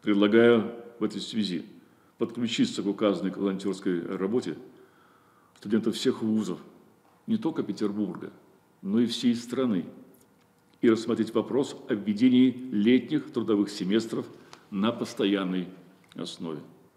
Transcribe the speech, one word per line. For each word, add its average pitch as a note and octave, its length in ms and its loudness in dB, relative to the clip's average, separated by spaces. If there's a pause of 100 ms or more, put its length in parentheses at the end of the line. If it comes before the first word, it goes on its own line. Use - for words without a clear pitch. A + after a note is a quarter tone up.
Предлагаю G#2+ 680 6 (280)
в G#2+ 40 0
этой G2+ 160 -4
связи F#2 440 -4 (540)
подключиться A#2 640 -2
к F#2 40 -4
указанной G2 440 0
волонтёрской F#2 760 -2 (120)
работе G2 400 -2 (1000)
студентов G#2 360 0
всех - 280 -2
вузов, G#2+ 360 0 (680)
не A2 100 0
только D3+ 260 -4
Петербурга, G2+ 680 -4 (500)
но G2+ 180 0
и A#2 60 4
всей A#2 300 0
страны, A#2 480 -2 (960)
и A#2+ 100 6
рассмотреть A2 440 0
вопрос A#2 420 0 (120)
о B2 60 0
введении B2 560 4 (220)
летних B2 600 2
трудовых G#2 380 0
семестров A2 560 -2 (440)
на G2+ 200 0
постоянной G2 760 -2 (460)
основе. E2 460 -10 (360)